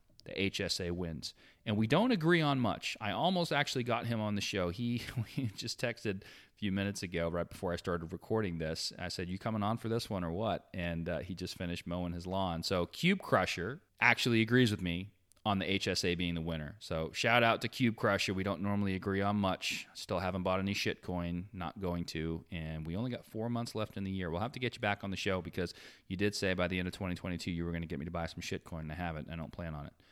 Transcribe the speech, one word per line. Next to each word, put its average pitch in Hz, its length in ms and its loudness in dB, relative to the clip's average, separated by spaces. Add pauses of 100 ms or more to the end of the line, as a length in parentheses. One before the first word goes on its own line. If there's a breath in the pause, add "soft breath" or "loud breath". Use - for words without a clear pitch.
(240)
the - 180 -4
H 98 200 0
S 90 180 -2
A 87 120 -2
wins. 85 420 -6 (320 soft breath)
And 107 100 2
we 110 100 4
don't 185 240 4
agree 170 300 4
on 143 180 4
much. 104 420 0
I 104 120 0
almost 170 400 2
actually 143 320 0
got 117 220 0
him 117 140 0
on 107 140 2
the 101 60 0
show. 92 300 0
He 120 320 -2 (140)
<laughs> - 200 -4
we 131 200 0
just - 220 -6
texted 110 440 -2
a - 340 -20
few 101 160 0
minutes 98 300 0
ago, 85 260 0
right 85 200 0
before 90 260 -2
I - 20 0
started 85 380 -4
recording 104 420 0
this. 80 420 -2
I 90 100 -6
said, 87 200 -4
"You 92 100 -4
coming 110 240 0
on 107 140 2
for 113 140 -4
this 113 180 0
one 95 160 0
or 82 80 -2
what?" 95 400 0
And, 85 340 -2
uh, 85 120 0
he 90 160 -6
just 90 240 -6
finished 87 280 -4
mowing 87 280 -2
his 85 120 -6
lawn. 90 360 0
So 87 240 2
Cube 185 340 2
Crusher 98 640 0 (180)
actually 117 400 6
agrees 117 300 6
with 104 100 0
me 90 300 -2 (360)
on 101 120 4
the 87 120 0
H 98 180 2
S 92 160 2
A 90 100 4
being 85 200 0
the 82 60 -2
winner. 80 380 -4
So 80 340 -4
shout 117 300 4
out 113 180 6
to 120 80 -2
Cube 117 280 4
Crusher. 101 360 4
We 95 120 0
don't 95 180 -2
normally 101 320 0
agree 95 260 0
on 101 160 2
much. - 560 0
Still - 260 -2
haven't 92 240 0
bought 92 160 2
any 98 160 0
shitcoin. 87 800 -2
Not 90 280 -6
going 87 260 0
to. 82 440 -2
And 80 360 -6
we 82 100 -4
only 123 140 -2
got - 160 -8
four 113 240 -4
months 120 240 -2
left 107 220 -4
in 98 80 -4
the 95 60 -2
year. 95 200 -2
We'll 85 100 0
have 113 120 -2
to - 60 -12
get 123 160 -2
you - 60 -16
back 101 240 0
on 98 60 -4
the 92 60 -4
show 92 260 0
because 87 320 -4 (340 loud breath)
you 92 80 -4
did 101 180 2
say 95 200 2
by 90 140 4
the 92 100 0
end 90 100 0
of 87 60 -4
twenty 90 200 -2
twenty-two 87 360 -4
you 85 140 0
were 85 80 -2
gonna 85 140 -2
get 80 120 -4
me 73 80 -4
to 87 40 -6
buy 82 160 -2
some - 140 -10
shitcoin, - 400 -6
and 78 120 -6
I - 20 -8
haven't. 82 360 -4
I 82 60 -6
don't 78 160 -8
plan 82 220 -6
on 73 120 -8
it. - 60 -16 (200 soft breath)